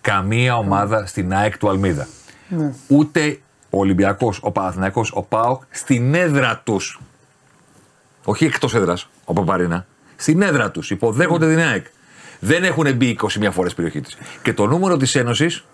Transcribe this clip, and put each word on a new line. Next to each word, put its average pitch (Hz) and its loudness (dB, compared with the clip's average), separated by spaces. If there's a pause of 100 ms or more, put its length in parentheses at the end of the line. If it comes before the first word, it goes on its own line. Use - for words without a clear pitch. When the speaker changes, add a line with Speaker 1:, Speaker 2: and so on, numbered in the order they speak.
Speaker 1:
καμία 110 0
ομάδα 104 0
στην 92 -4
αεκ 101 0
του 107 0
Αλμίδα. 92 0 (420)
Speaker 2:
Ναι. 156 -2 (160)
Speaker 1:
Ούτε 151 2 (320)
ο - 0
Ολυμπιακός, 98 0
ο 107 -2
Παναθηναϊκός, 95 -2
ο - -4
παοκ 120 -2
στην 127 0
έδρα 139 2
τους. - -4 (1200)
Όχι 104 0
εκτός 123 0
έδρας, 90 0 (160)
ο - -4
Παπαρίνα. 90 0 (300)
Στην 165 2
έδρα 139 2
τους. - -8
Υποδέχονται 151 0
Speaker 2:
Ναι. 160 4
Speaker 1:
την 165 2
αεκ. 117 -2 (540)
Δεν 165 2
έχουν 151 2
μπει 123 2
είκοσι 107 -2
μία 104 2
φορές 90 -2
περιοχή 82 -4
της. - -14 (260)
Και 113 0
το 101 0
νούμερο 175 2
της 135 0
Ένωσης 123 0